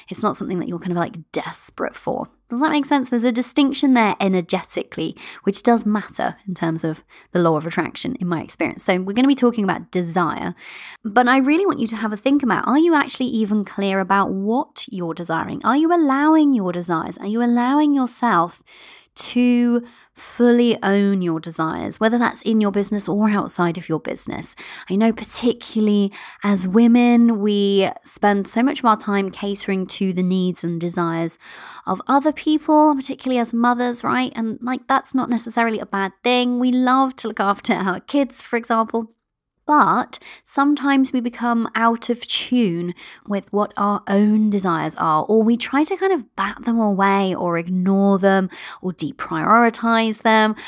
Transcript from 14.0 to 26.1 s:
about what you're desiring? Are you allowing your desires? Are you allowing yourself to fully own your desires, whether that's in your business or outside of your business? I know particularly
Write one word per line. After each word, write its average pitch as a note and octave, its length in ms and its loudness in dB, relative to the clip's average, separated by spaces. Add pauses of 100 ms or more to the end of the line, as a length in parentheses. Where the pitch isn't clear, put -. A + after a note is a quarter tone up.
about F#3+ 320 0
what G#3+ 560 -4
you're F3 240 -6
desiring? E3+ 500 -6
Are A#3+ 140 2
you E4 180 4
allowing D4 580 4
your F#3 200 0
desires? E3+ 460 -4
Are - 80 -12
you A3 140 -2
allowing B3+ 520 2
yourself F3 680 0 (520)
to A#3+ 720 2 (280)
fully A#3+ 720 2
own G3+ 380 2
your E3+ 180 -2
desires, D#3+ 600 -6
whether A3+ 180 2
that's - 260 -2
in A3 180 2
your G3+ 100 2
business G3+ 360 -2
or G#3 220 2
outside F3 480 0
of F3 100 -12
your D#3 120 -2
business? - 560 -6 (340)
I F3+ 60 -2
know A3 180 4
particularly G#3+ 1000 0 (320)